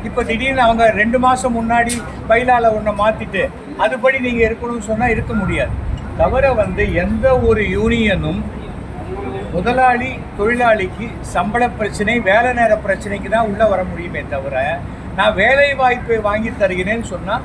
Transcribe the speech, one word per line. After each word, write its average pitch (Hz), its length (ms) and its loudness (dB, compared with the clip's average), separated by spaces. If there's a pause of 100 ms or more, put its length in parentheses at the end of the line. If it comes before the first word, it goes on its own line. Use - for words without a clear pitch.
இப்ப 233 200 -4
திடீர்னு 254 420 0
அவங்க 226 260 4
ரெண்டு 220 280 2
மாசம் 254 380 2
முன்னாடி 233 380 0 (340)
பைலால 240 420 4
ஒண்ணை 214 300 -2
மாத்திட்டு 208 420 0 (360)
அதுபடி 254 400 2
நீங்க 240 260 0
இருக்கணும்னு 226 440 -4
சொன்னா 226 260 0
இருக்க 226 180 -4
முடியாது. 175 400 -2 (440)
தவிர 247 360 2
வந்து 202 400 0
எந்த 202 320 0 (140)
ஒரு 220 300 2
யூனியனும் 202 720 0 (1080)
முதலாளி 247 600 2 (260)
தொழிலாளிக்கு 220 720 2 (240)
சம்பள 208 360 0
பிரச்சனை, 214 500 -2
வேலை 233 340 4
நேர 226 340 4
பிரச்சனைக்கு 196 420 -4
தான் 220 220 2
உள்ள 196 160 0
வர 185 160 2
முடியுமே 170 460 -6
தவிர, 139 260 -4 (600)
நான் 196 280 2
வேலை 277 320 4
வாய்ப்பை 247 440 0 (100)
வாங்கி 220 220 -2 (120)
தருகிறேன்னு 190 500 -2
சொன்னா 180 320 -4